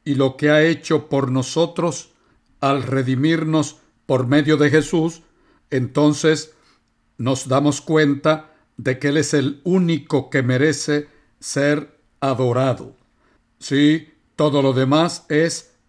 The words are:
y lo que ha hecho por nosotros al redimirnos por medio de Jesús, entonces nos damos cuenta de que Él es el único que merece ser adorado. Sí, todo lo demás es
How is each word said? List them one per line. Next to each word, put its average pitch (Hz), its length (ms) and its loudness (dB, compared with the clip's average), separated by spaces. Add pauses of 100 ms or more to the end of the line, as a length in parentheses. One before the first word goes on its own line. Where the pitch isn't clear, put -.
y 143 120 -2
lo 131 220 0
que 147 120 0
ha 151 140 4
hecho 160 460 0
por 135 220 -2
nosotros 160 800 -4 (480)
al 139 240 0
redimirnos 147 920 -2 (280)
por 123 220 0
medio 147 300 2
de 143 120 4
Jesús, 156 520 0 (480)
entonces 147 840 0 (640)
nos 123 300 -4
damos 143 340 0
cuenta 156 720 0 (260)
de 127 220 -4
que 147 100 -2
Él 143 80 0
es 143 160 -2
el 139 300 0
único 165 640 0
que 135 140 0
merece 147 640 0 (320)
ser - 600 -4 (200)
adorado. 127 760 -2 (640)
Sí, 147 500 2 (260)
todo 147 260 2
lo 135 120 2
demás 147 560 0
es - 440 -2 (160)